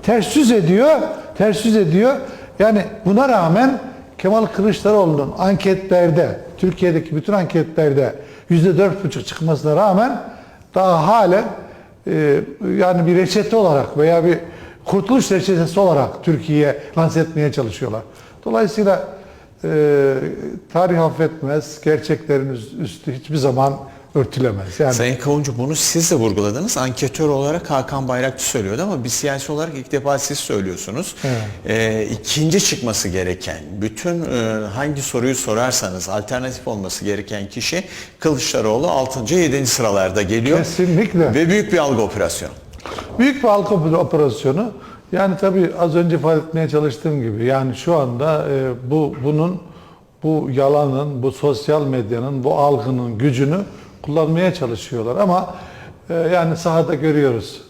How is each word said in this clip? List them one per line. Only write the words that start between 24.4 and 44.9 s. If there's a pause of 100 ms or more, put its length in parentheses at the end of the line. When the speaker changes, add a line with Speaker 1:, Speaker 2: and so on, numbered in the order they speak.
Speaker 1:
Yani
Speaker 2:
Sayın
Kavuncu,
bunu
siz
de
vurguladınız.
Anketör
olarak
Hakan
Bayrakçı
söylüyordu
ama
bir
siyasi
olarak
ilk
defa
siz
söylüyorsunuz.
Speaker 1:
Evet.
Speaker 2:
E,
ikinci
çıkması
gereken, (240)
bütün,
e, (100)
hangi
soruyu
sorarsanız
alternatif
olması
gereken
kişi (360)
Kılıçdaroğlu
altıncı,
yedinci
sıralarda
geliyor.
Speaker 1:
Kesinlikle.
Speaker 2:
Ve
büyük
bir
algı
operasyonu. (640)
Speaker 1:
Büyük
bir
algı (220)
operasyonu. (400)